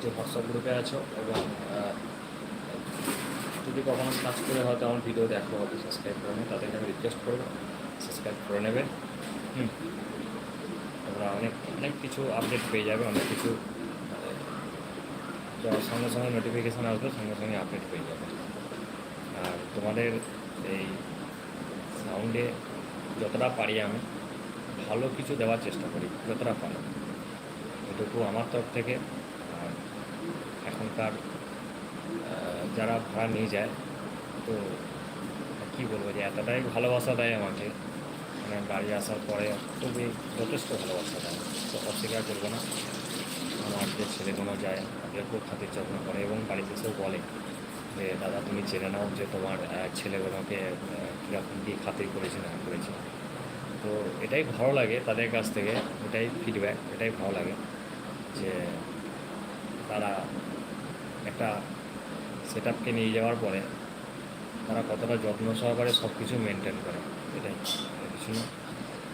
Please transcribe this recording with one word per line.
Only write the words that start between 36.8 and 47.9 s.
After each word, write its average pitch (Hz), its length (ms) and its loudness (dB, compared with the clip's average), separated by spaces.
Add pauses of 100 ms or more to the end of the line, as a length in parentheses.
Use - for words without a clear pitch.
দেয় 117 200 6
আমাকে, 101 340 2 (800)
মানে 104 200 0
বাড়ি 101 240 2
আসার 104 220 2 (120)
পরে 104 240 4 (300)
খুবই 120 280 2 (300)
যথেষ্ট 117 300 2
ভালোবাসা 92 500 0
দেয়, - 140 -2 (380)
তো - 180 0
অস্বীকার 110 380 2
করবো 104 220 0
না। 113 80 0 (1080)
আমার 101 200 2 (120)
যে 107 60 2 (140)
ছেলেগুলো 98 340 0 (100)
যায়, 95 140 2
তাদেরকেও 101 640 -2 (100)
খাতির 98 260 -4
যত্ন 95 220 -2 (100)
করে 98 160 0
এবং 107 260 2
বাড়িতে 98 240 0
এসেও 101 320 0
বলে 95 120 2 (800)